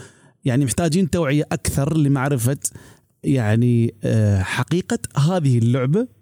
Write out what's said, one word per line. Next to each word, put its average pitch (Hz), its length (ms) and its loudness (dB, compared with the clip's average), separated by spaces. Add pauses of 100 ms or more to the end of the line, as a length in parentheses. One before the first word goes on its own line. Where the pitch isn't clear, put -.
(460)
يعني 139 200 2
محتاجين 170 440 0
توعية 151 420 0
أكثر 139 460 -2
لمعرفة 139 600 0 (680)
يعني، 117 680 2 (100)
آه، 107 380 2
حقيقة 175 580 -4 (180)
هذه 143 400 2
اللعبة 131 500 0 (140)